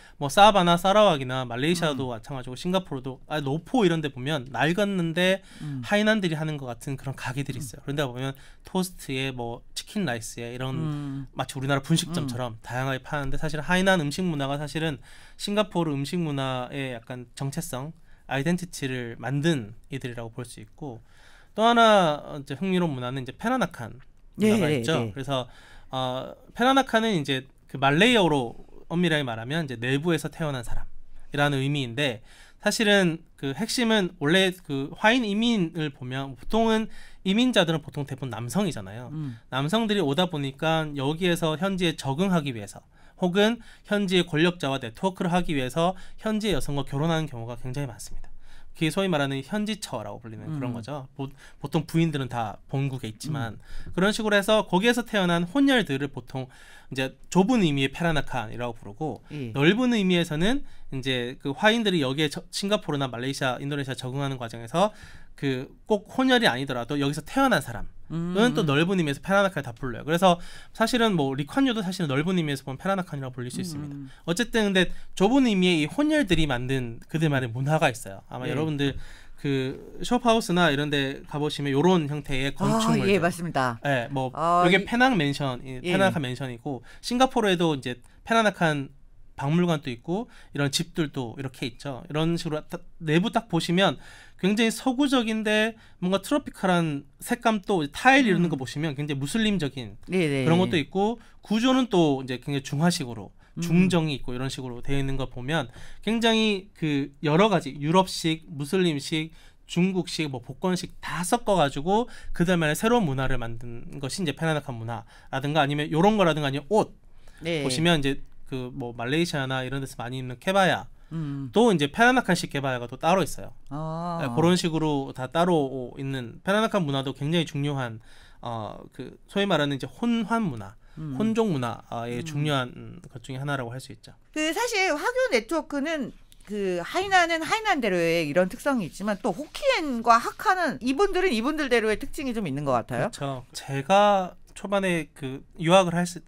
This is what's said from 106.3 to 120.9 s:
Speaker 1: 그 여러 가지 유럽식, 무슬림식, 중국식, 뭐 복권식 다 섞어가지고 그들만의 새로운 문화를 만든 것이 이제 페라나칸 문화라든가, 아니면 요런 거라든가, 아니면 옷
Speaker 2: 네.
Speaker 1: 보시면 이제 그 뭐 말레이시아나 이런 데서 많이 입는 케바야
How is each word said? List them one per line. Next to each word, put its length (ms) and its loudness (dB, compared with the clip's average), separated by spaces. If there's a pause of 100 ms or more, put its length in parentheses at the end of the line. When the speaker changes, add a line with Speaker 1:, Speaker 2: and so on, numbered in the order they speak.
Speaker 1:
그 380 -2 (120)
여러 260 6
가지 300 0
유럽식, 680 0
무슬림식, 840 0 (340)
중국식, 640 0
뭐 120 -8
복권식 600 -4
다 220 -4
섞어가지고 880 2 (240)
그들만의 420 2
새로운 300 2
문화를 320 2
만든 640 -8
것이 220 -6
이제 140 -2
페라나칸 400 -2
문화라든가, 880 -4
아니면 300 0
요런 260 4
거라든가, 300 2
아니면 220 -4
옷 260 2 (460)
Speaker 2:
네. 220 -2
Speaker 1:
보시면 360 2
이제 220 0 (260)
그 260 -6
뭐 180 -8
말레이시아나 720 -2
이런 160 -6
데서 180 -10
많이 200 -8
입는 240 -8
케바야 440 2 (280)